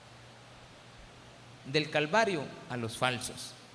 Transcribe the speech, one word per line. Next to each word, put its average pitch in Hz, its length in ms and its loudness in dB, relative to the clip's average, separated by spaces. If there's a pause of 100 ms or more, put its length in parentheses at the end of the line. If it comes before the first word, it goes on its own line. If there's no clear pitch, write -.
(1700)
Del 151 240 2
Calvario 160 540 4 (240)
a 127 80 -4
los 113 200 -4
falsos. - 560 -2 (220)